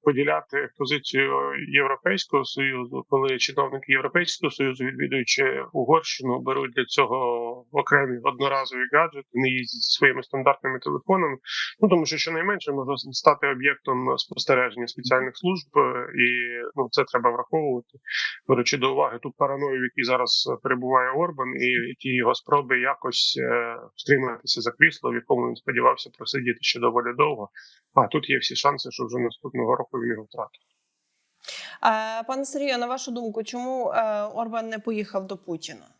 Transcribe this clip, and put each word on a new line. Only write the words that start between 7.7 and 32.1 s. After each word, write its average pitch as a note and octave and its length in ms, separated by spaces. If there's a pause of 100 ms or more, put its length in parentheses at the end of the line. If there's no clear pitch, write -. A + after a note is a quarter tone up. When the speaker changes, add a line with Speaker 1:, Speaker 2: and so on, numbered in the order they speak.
Speaker 1:
окремі C#3 520
одноразові C3+ 560 (120)
гаджети, D3 400
не C3 160
їздять B2 340
зі - 160
своїми C3 240
стандартними C3+ 560
телефонами. D3 580 (440)
Ну, G#3+ 80
тому E3+ 180
що, D#3 100
щонайменше, E3 560
можна C3+ 400
стати C#3+ 340
об'єктом C3 720
спостереження B2 680
спеціальних B2+ 500
служб, F3+ 340 (560)
і, - 20 (480)
ну, B2+ 140
це C3+ 140
треба A#2+ 260
враховувати, B2 640 (540)
беручи B2+ 280
до C3 160
уваги C3 300
ту C3+ 160
параною, C#3 420
в B2+ 40
якій B2+ 200
зараз B2 260 (320)
перебуває B2+ 480
Орбан, C#3+ 380
і B2+ 500
ті C#3 160
його B2 200
спроби C3 460
якось, C3+ 600
е, A#2+ 340 (200)
втриматися B2+ 640
за A2+ 120
крісло, - 380
в A#2+ 40
якому A#2+ 340
він A#2 80
сподівався B2 640
просидіти B2 420
ще - 200
доволі A#2+ 360
довго. C#3 340 (440)
А B2 120
тут C#3+ 240
є C3 80
всі - 180
шанси, C#3 340
що B2 160
вже A#2+ 120
наступного B2 580
року C3+ 220
він A#2+ 120
його A2 140
втратить. - 420 (1500)